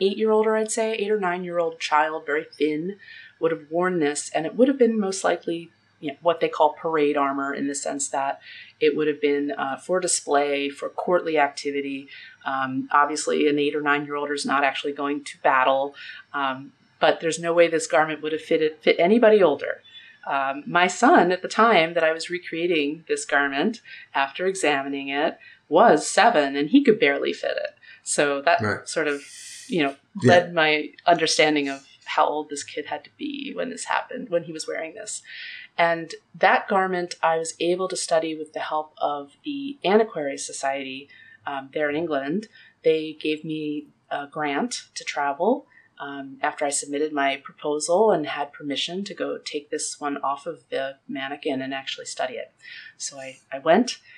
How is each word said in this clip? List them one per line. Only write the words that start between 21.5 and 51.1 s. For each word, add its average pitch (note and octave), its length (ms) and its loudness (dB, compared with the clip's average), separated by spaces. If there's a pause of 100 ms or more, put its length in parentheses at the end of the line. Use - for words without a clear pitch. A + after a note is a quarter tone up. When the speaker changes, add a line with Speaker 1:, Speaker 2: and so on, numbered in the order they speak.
Speaker 1:
that E3 100 2
I D#3+ 80 4
was E3 160 -6
recreating E3 800 -2
this D3 160 -2
garment, C#3+ 560 0 (340)
after D3 320 0
examining C#3 640 -2
it, C#3+ 300 -2 (280)
was E3+ 400 6
seven, D3+ 500 4
and D3 120 0
he C#4 160 6
could - 160 4
barely C#3+ 320 2
fit - 240 -4
it. - 140 -6 (320)
So C#3+ 400 0
that E3+ 180 4
Speaker 2:
Right. - 260 -2
Speaker 1:
sort D#3 220 -4
of, C#3+ 140 -4 (440)
you F3+ 160 0
know, C#3 140 -2 (260)
Speaker 2:
Yeah. C#3 100 6
Speaker 1:
led F3 220 4
my D#3 360 2 (160)
understanding D#3 640 4
of C#3 160 -12 (180)
how D3+ 220 2
old D3+ 240 -4
this C#3+ 140 -8
kid - 220 -10
had D3+ 180 -10
to - 120 -20
be - 380 -10
when F3 160 -6
this - 140 -10
happened, - 440 -4
when E3+ 160 0
he E3 80 -12
was D#3 160 -12
wearing D#3 260 -10
this. - 280 -14 (560)
And E3 340 0 (220)
that G3 340 2
garment F#3 540 0
I E3 160 2
was E3 200 -6
able F3+ 300 0
to F3 80 -6
study D#3+ 380 -2
with D#3 180 -10
the D3 80 -10
help D#3 380 -6
of C#3+ 320 -4 (140)
the C#3 400 -8
Antiquary F3 520 0
Society, C#3 720 -8 (380)
um, C3+ 260 -6
there D3+ 160 -2
in D3 80 -2
England. D#3 520 -2 (340)
They D#3 320 2
gave D3+ 300 -4
me D3+ 420 -6 (240)
a C#3+ 160 -6
grant D3+ 560 -4 (140)
to - 80 -12
travel, F3 640 0 (340)
um, C#3 400 -12
after D3+ 240 -2
I C#3+ 60 0
submitted C#3+ 420 -2
my C#3 240 0
proposal E3+ 760 2
and D#3 160 2
had D3 280 -6
permission E3+ 500 -6
to F3+ 100 -10
go C#3+ 220 -4
take - 340 -8
this - 300 -8
one C#3+ 180 -4
off C#3 280 -4
of D#3+ 240 -10
the C3+ 260 -4 (100)
mannequin C#3 540 -6